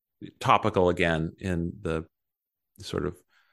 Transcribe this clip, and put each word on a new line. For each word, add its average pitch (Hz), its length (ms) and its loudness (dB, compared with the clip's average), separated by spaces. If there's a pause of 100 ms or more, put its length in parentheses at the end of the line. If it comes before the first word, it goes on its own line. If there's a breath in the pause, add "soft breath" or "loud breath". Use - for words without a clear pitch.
(400)
topical 101 480 4
again 85 500 0
in 87 420 -4
the 80 240 -4 (760)
sort 87 260 -6
of, - 100 -8 (360)